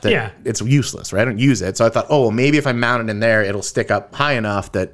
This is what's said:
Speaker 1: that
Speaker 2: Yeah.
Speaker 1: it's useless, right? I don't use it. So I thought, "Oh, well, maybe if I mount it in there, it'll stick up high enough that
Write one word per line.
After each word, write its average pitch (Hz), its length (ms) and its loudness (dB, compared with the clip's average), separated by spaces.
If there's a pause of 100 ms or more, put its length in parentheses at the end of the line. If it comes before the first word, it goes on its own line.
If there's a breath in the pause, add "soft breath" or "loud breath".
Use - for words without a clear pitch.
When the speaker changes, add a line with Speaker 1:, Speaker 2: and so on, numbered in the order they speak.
Speaker 1:
that 104 100 2
Speaker 2:
Yeah. 113 180 -2 (140)
Speaker 1:
it's 113 180 -4
useless, 123 520 0
right? 95 80 0
I 120 40 2
don't 110 140 -4
use 131 220 2
it. 95 160 -4
So 117 80 4
I 113 40 6
thought, 113 200 -2
"Oh, 151 120 4
well, 113 100 2
maybe 139 260 2
if 143 100 0
I 127 60 0
mount 120 340 0
it 110 40 -4
in 104 80 -4
there, 110 240 4
it'll 101 200 -2
stick - 280 -4
up 101 240 -2
high 143 180 0
enough 104 400 -4
that 95 200 -4